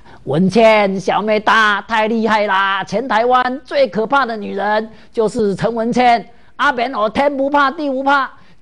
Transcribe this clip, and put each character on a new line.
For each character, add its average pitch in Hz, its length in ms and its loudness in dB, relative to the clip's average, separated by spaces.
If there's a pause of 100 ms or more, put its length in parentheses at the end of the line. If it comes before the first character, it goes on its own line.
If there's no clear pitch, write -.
(220)
文 160 260 0
茜 208 520 2
小 180 200 -2
妹 214 200 -2
大 208 420 2
太 220 240 -2
厉 220 220 -2
害 208 180 0
啦， 196 380 0
全 233 240 -6
台 220 160 0
湾 254 400 0
最 277 240 0
可 220 180 -4
怕 269 180 0
的 226 120 -6
女 196 180 -10
人 208 340 -2 (240)
就 220 160 0
是 214 280 0
陈 226 180 -2
文 226 180 -2
茜。 240 320 4 (320)
阿 277 140 0
扁 254 240 -4
我 214 160 0
天 285 260 0
不 277 140 -2
怕 285 180 2
地 294 220 -4
不 262 140 -2
怕， 277 260 0 (320)